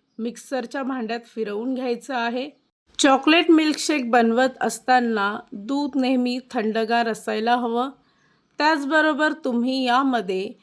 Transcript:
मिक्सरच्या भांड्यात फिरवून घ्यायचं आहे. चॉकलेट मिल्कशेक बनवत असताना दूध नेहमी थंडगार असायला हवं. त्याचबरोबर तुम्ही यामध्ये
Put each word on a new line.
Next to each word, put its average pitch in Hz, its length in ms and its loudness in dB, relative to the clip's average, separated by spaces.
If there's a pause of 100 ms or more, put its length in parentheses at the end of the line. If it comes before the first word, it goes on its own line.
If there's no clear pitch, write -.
(180)
मिक्सरच्या 240 640 -8
भांड्यात 233 420 -6
फिरवून 220 480 -6
घ्यायचं 254 400 -6
आहे. 240 360 -4 (500)
चॉकलेट 311 520 4
मिल्कशेक 302 600 2
बनवत 240 500 4
असताना 226 760 0 (140)
दूध 277 460 -4
नेहमी 254 400 0 (140)
थंडगार 226 560 0
असायला 220 480 -2
हवं. 240 340 -2 (720)
त्याचबरोबर 302 720 2 (120)
तुम्ही 254 380 -2
यामध्ये 240 680 0 (120)